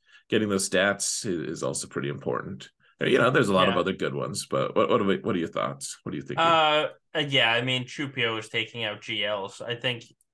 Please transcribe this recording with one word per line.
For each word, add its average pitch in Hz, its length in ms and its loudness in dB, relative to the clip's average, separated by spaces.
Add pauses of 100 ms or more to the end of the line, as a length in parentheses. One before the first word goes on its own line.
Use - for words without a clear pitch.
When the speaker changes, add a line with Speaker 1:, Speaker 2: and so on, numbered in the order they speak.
(280)
Speaker 1:
getting 107 200 2
those 98 200 0
stats - 560 0
is, 82 340 -4
is 76 40 -6
also - 240 -4
pretty 69 220 -4
important. - 600 -6 (320)
Uh, 135 60 2
you 135 120 4
know, 127 120 6
there's 131 180 4
a 101 60 2
lot 92 140 6
of 98 60 0
Speaker 2:
Yeah. 90 60 2
Speaker 1:
other 92 120 0
good 78 220 -2
ones, 64 320 -6
but - 280 -2
what, - 140 4
what 113 120 4
are 101 40 2
we, 95 140 2
what 101 180 -2
are - 20 0
your 82 100 -2
thoughts? - 540 -6
What - 100 -8
do - 60 -6
you 139 60 -8
think? - 160 -4
Speaker 2:
Uh, 156 480 4 (260)
uh, 156 140 0
yeah, 120 240 4
I 117 100 2
mean, 127 220 -2
Chupio 127 540 -2
is 110 100 -8
taking 113 360 -6
out 104 180 -6
G 107 220 -4
Ls. 101 360 -4
I 117 160 -6
think 120 280 -6 (280)